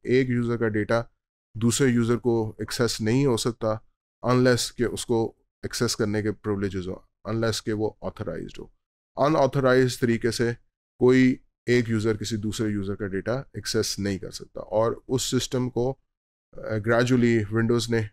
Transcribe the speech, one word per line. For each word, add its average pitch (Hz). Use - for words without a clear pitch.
एक 127
यूज़र 120
का 113
डेटा 110
दूसरे 120
यूज़र 120
को 113
एक्सेस -
नहीं 123
हो 120
सकता 110
unless 127
के 120
उसको 110
एक्सेस -
करने 104
के 107
प्रिविलेजेस 98
हो, -
unless 113
के 110
वो 107
ऑथराइज्ड 90
हो। -
अनऑथराइज्ड 131
तरीके 117
से 120
कोई 127
एक 123
यूज़र 110
किसी 107
दूसरे 107
यूज़र 101
का 101
डेटा 104
एक्सेस 107
नहीं 98
कर 85
सकता। -
और 110
उस -
सिस्टम 127
को, 123
अ, -
ग्रेजुअली 117
Windows 113
ने 113